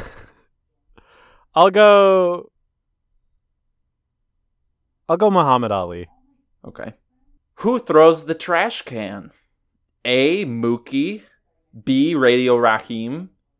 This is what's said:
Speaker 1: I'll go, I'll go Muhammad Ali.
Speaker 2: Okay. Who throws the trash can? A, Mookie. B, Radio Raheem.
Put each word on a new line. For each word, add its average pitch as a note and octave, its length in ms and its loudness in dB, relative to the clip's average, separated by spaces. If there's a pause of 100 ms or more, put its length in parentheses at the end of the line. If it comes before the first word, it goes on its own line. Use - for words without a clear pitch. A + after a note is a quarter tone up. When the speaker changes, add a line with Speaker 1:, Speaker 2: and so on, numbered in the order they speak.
(1600)
Speaker 1:
I'll F3+ 160 4
go, G3 800 2 (2500)
I'll E3+ 80 0
go G#3 140 2
Muhammad C3 400 0
Ali. F2 360 -6 (580)
Speaker 2:
Okay. - 280 -18 (680)
Who A#3 180 -2
throws D#3+ 460 4
the D#3+ 100 -6
trash F3+ 480 -6
can? G2+ 480 -14 (760)
A, C#3 400 0
Mookie. C3 800 -6 (600)
B, C#3 300 0
Radio B2 440 2
Raheem. A#2 720 -4 (280)